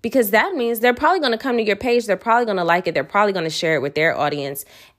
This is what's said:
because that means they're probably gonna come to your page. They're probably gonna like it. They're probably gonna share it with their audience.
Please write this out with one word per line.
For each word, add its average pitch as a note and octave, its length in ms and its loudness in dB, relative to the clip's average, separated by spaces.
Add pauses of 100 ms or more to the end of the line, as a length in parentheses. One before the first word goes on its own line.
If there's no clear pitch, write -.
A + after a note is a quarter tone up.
because A3+ 300 0
that C4 240 2
means A#3 240 -2
they're B3 140 4
probably D#4+ 280 2
gonna A#3+ 160 0
come B3 180 -2
to A3+ 80 0
your G3+ 140 -2
page. A#3+ 300 0
They're F#3+ 100 0
probably A#3 280 2
gonna F#3+ 200 -2
like F3 220 2
it. E3 60 -2
They're D3 120 0
probably G#3 260 2
gonna E3+ 180 -2
share D#3+ 260 -2
it C3+ 60 0
with C#3+ 140 -4
their D#3 220 0
audience. C#3+ 480 -4 (340)